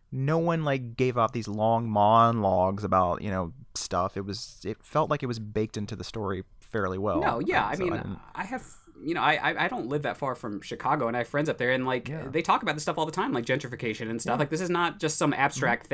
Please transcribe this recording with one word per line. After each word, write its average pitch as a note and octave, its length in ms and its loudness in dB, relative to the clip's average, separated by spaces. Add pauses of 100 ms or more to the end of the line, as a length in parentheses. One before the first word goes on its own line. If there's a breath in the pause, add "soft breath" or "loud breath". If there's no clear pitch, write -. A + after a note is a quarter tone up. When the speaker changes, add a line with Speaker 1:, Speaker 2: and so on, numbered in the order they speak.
(120)
Speaker 1:
no C3+ 260 0
one, E3 240 2
like, C3+ 340 -2
gave B2+ 200 4
out A2+ 160 4
these A2 160 -4
long A2+ 400 2
monologues G#2 960 6
about, F#2 380 2
you G2+ 80 -4
know, F#2 240 -2 (200)
stuff. F#2+ 440 -2
It G2 80 -6
was, - 380 -10
it G#2+ 200 -8
felt D3+ 260 0
like D3 120 -2
it C3+ 40 -4
was A#2 120 -4
baked G#2+ 400 -4
into G#2 180 -6
the - 80 -10
story G2 400 -4 (160)
fairly F#2+ 380 -4
well. G2 240 0
Speaker 2:
No, - 180 0
yeah, F#3 240 0
Speaker 1:
And - 80 -2
Speaker 2:
I - 20 -4
Speaker 1:
so F#3+ 60 -4
I F#3 40 -2
Speaker 2:
mean, - 120 -2
Speaker 1:
didn't F#2+ 220 -8 (160)
Speaker 2:
I F#3 100 -8
have, B3 200 -8 (380)
you D#3 120 -4
know, D3 60 -2
I, D3+ 140 4
I, D3+ 300 0
I F#3 40 0
don't D3 200 -6
live C#3+ 140 -2
that A#2 140 -2
far C3 180 -2
from G#2 280 -8
Chicago, C3 460 -2
and A2+ 80 -2
I A#2+ 40 0
have A#2 80 -4
friends D3 220 0
up - 80 -2
there, B2+ 140 2
and, B2+ 140 0
like, B2+ 220 -2
Speaker 1:
Yeah. D3+ 200 -8
Speaker 2:
they C3+ 120 0
talk G#3 220 2
about D#3 140 -2
this D3 80 -6
stuff E3+ 140 -2
all D#3 60 2
the D3+ 80 -6
time, A#3+ 200 -2
like A#2+ 120 -2
gentrification A#2+ 640 -4
and A2+ 140 -4
stuff. B2 120 0
Speaker 1:
Yeah. C#3 40 -2
Speaker 2:
Like, D3 120 0
this D#3+ 120 -2
is F3 80 -4
not E3+ 300 0
just D#3 180 -2
some D3 160 2
abstract C3 500 0
Speaker 1:
Mm-hmm. - 100 -20